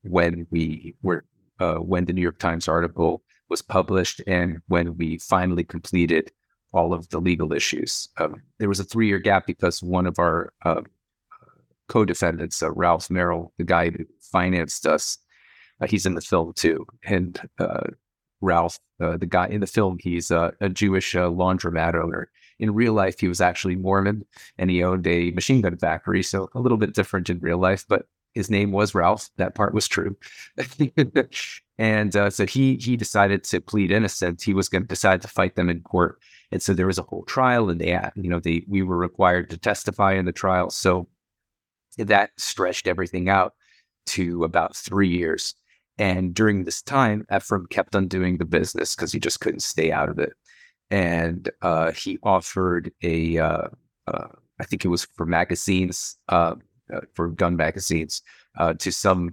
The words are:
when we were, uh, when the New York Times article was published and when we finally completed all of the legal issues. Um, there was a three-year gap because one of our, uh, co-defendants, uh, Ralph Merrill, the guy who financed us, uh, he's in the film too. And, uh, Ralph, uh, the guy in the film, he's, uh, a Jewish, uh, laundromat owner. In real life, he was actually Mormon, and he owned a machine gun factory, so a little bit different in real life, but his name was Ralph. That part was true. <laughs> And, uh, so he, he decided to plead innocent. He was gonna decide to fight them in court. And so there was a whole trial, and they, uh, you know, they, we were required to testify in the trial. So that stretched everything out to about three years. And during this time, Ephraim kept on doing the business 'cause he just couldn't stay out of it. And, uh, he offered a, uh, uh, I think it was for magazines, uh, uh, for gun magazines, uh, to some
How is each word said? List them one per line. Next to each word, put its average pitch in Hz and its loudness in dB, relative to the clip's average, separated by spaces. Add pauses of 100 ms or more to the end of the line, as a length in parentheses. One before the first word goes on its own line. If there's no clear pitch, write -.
when 85 0
we 80 -4
were, 87 -2 (340)
uh, 85 0
when 87 0
the 87 -2
New 92 0
York 85 -2
Times 85 -2
article 82 0 (260)
was - -2
published 95 0
and 87 0
when 87 0
we 82 -2
finally 90 0
completed 85 0 (420)
all 85 2
of 85 -6
the 85 -6
legal 82 0
issues. - -4
Um, 78 -4 (180)
there 107 0
was 98 0
a 98 -4
three-year 104 0
gap 95 2
because - -2
one 90 0
of 85 -2
our, 85 0 (140)
uh, 85 2 (1080)
co-defendants, 90 0
uh, 80 -2
Ralph 82 0
Merrill, 87 -2
the 87 -4
guy 85 2
who 82 -10 (140)
financed 90 -2
us, 78 2 (600)
uh, 78 -2
he's 92 0
in 92 0
the 82 -4
film 82 0
too. 80 0 (180)
And, 90 -2 (200)
uh, - -2 (580)
Ralph, 85 2 (220)
uh, 85 0
the 85 -2
guy 90 2
in 104 -2
the 95 -2
film, 95 2
he's, 85 -4
uh, 85 2
a 101 0
Jewish, 92 0
uh, 90 2
laundromat 85 0
owner. 85 -4 (300)
In 107 0
real 113 4
life, 95 0
he 98 2
was 87 0
actually 90 2
Mormon, 98 0 (320)
and 92 0
he 87 2
owned 90 0
a 87 2
machine 113 2
gun 87 0
factory, 82 0
so 95 -4
a 131 -6
little 120 2
bit 104 0
different 95 -2
in 90 -4
real 85 -2
life, 92 0
but - 2 (260)
his 104 -4
name 101 2
was 101 0
Ralph. 95 2
That - -2
part 104 0
was 107 0
true. 95 -2 (400)
<laughs> - 0 (480)
And, 107 2
uh, 101 4
so 101 0
he, 131 2
he 120 0
decided 101 2
to 90 -2
plead 98 0
innocent. 95 0
He 98 0
was 95 2
gonna 92 -2
decide 92 2
to - -14
fight - -2
them 87 2
in 85 -2
court. - 0 (320)
And 92 -4
so - 0
there 90 2
was 90 0
a 90 -4
whole 90 -10
trial, 123 2
and 85 -2
they, 82 0
uh, 90 -2
you 95 -4
know, 87 0
they, 85 0
we 98 0
were 92 0
required 90 2
to 82 -10
testify 101 0
in 95 0
the 90 -2
trial. 92 0
So 90 0 (920)
that 104 2
stretched - -4
everything 90 -2
out 95 2 (540)
to 87 -2
about 85 0
three 98 0
years. 85 -2 (460)
And 92 0
during 104 2
this 82 -6
time, 120 0
Ephraim 95 -2
kept - -2
on 95 2
doing 92 0
the 87 -2
business 85 0
'cause - -4
he - -4
just - -4
couldn't - -4
stay 80 0
out 76 -2
of 76 -6
it. 73 -4 (560)
And, 85 0 (140)
uh, 80 2
he - -8
offered 90 0 (120)
a, 82 0
uh, 80 0 (400)
uh, - -8 (320)
I - -8
think - -6
it - 0
was 85 0 (100)
for 82 -4
magazines, 90 -2 (120)
uh, 85 2 (360)
uh, - -8 (120)
for 85 -2
gun 87 0
magazines, 80 -2 (340)
uh, 82 0
to 87 -4
some 90 0